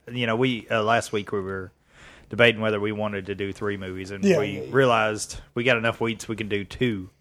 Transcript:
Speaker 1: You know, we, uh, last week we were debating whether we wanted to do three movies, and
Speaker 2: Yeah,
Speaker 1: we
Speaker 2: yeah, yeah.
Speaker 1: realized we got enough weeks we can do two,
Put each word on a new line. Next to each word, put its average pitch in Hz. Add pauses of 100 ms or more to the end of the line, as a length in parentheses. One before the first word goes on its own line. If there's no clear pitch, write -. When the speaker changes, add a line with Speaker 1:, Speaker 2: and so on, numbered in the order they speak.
(120)
Speaker 1:
You 123
know, 113
we, 123
uh, 113
last 113
week 104
we 104
were 95 (580)
debating 110
whether 107
we 107
wanted 104
to 98
do 98
three 101
movies, 95
and 98
Speaker 2:
Yeah, 190
Speaker 1:
we -
Speaker 2:
yeah, -
yeah. -
Speaker 1:
realized 113 (140)
we 120
got 123
enough 113
weeks 113
we 113
can 107
do 101
two, 101 (100)